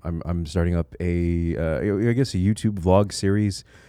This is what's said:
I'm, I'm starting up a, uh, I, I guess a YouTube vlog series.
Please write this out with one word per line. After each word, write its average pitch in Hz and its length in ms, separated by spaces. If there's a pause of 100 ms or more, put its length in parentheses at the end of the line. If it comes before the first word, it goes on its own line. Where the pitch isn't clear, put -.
I'm, 85 200
I'm 85 220
starting 87 300
up - 240
a, 85 560
uh, 80 240
I, 104 300
I - 20
guess 123 220
a 92 40
YouTube 104 400
vlog 92 340
series. 101 520 (240)